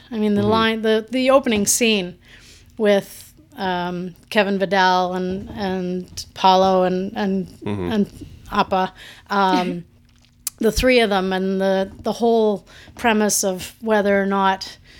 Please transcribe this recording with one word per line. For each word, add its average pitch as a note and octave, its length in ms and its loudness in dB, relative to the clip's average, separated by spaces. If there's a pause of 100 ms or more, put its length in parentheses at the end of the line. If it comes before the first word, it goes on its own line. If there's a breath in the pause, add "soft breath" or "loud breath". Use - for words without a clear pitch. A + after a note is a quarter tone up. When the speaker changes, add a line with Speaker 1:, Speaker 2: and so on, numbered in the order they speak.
Speaker 1:
I A#3+ 80 -10
mean, G#3+ 160 0
the G3+ 80 2
Speaker 2:
Mm-hmm. G#3 80 2
Speaker 1:
line, A3 320 0
the, A3 280 0
the B3+ 200 0
opening A#3+ 380 2
scene G#3 500 0 (600 loud breath)
with, G3+ 560 0 (240)
um, F3+ 560 -4 (160)
Kevin G3+ 300 0
Vidal F#3 540 2
and, F#3 360 -6
and F#3 760 -6 (100)
Paolo F#3+ 480 4
and, F#3 320 -2
and, G3 320 -2
Speaker 2:
Mm-hmm. G3 440 -6
Speaker 1:
and G#3 340 -4 (260)
Appa, F#3 420 -2 (360 loud breath)
um, F#3 540 0 (380)
Speaker 3:
<laughs> - 380 -16
Speaker 1:
the G#3+ 120 2
three B3+ 300 2
of A3 80 2
them, F#3+ 240 0
and F#3+ 260 -2
the, F#3+ 320 0 (120)
the A3 100 -2
whole A3 520 0 (300 loud breath)
premise G#3+ 480 0
of F#3 380 -4
whether G3+ 400 2
or F#3+ 60 0
not G3 500 -2 (220 loud breath)